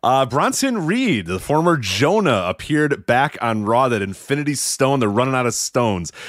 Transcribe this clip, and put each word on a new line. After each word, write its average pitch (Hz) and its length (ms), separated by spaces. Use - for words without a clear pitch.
Uh, 135 240
Bronson 202 600
Reed, 170 400
the 92 120
former 160 380
Jonah, 123 720
appeared 139 600
back 131 340
on 110 240
Raw. 120 240
That 110 140
Infinity 139 520
Stone, 135 460
they're 110 80
running 123 260
out 127 120
of 113 80
stones. 101 580